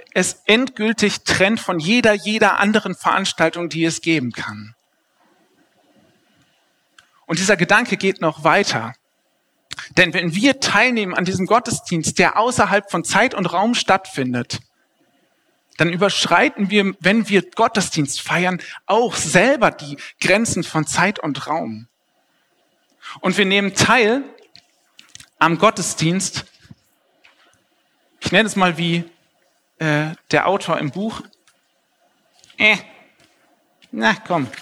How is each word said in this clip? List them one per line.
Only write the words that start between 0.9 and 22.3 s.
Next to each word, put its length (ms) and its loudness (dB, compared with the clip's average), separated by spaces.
trennt 360 0
von 200 -4
jeder, 340 2
jeder 460 0
anderen 360 0
Veranstaltung, 760 -2
die 160 -2
es 160 -4
geben 300 -2
kann. 440 -14
Und 120 -2
dieser 180 2
Gedanke 400 2
geht 240 -2
noch 220 -2
weiter. 500 0
Denn 160 4
wenn 200 -2
wir 260 2
teilnehmen 540 0
an 120 -2
diesem 200 -2
Gottesdienst, 720 -2
der 200 2
außerhalb 520 0
von 140 -4
Zeit 300 2
und 140 -2
Raum 280 0
stattfindet, 840 -2
dann 140 2
überschreiten 760 2
wir, 300 2
wenn 280 2
wir 220 2
Gottesdienst 720 -2
feiern, 400 -2
auch 300 0
selber 560 4
die 260 -12
Grenzen 420 0
von 240 -2
Zeit 320 0
und 280 -6
Raum. 400 -6